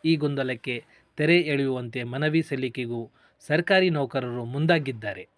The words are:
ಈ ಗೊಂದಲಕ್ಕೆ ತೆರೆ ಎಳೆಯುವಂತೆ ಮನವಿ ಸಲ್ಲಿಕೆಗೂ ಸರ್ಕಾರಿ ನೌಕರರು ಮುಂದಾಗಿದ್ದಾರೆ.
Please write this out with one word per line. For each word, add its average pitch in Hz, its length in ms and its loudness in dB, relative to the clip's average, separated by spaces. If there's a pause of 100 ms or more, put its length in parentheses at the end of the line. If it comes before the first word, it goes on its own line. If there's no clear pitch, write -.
ಈ 160 100 6
ಗೊಂದಲಕ್ಕೆ 131 680 -4 (320)
ತೆರೆ 151 220 4
ಎಳೆಯುವಂತೆ 131 640 -2
ಮನವಿ 151 380 0
ಸಲ್ಲಿಕೆಗೂ 120 680 -6 (360)
ಸರ್ಕಾರಿ 185 420 4
ನೌಕರರು 127 560 -2
ಮುಂದಾಗಿದ್ದಾರೆ. 127 800 0 (100)